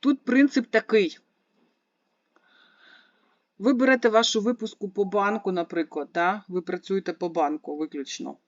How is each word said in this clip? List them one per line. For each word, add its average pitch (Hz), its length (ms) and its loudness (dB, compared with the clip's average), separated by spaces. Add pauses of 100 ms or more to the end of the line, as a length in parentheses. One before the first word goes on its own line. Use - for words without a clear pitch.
тут 277 240 0
принцип 269 420 2
такий. 220 520 0 (2500)
Ви 226 140 2
берете 254 360 4
вашу 220 320 2
випуску 220 480 -4
по 202 160 -2
банку, 202 480 -2
наприклад, 165 600 -4
да? 185 340 0
Ви 180 140 -4
працюєте 185 500 -4
по 175 160 -6
банку 151 480 -4
виключно. 139 600 -8 (120)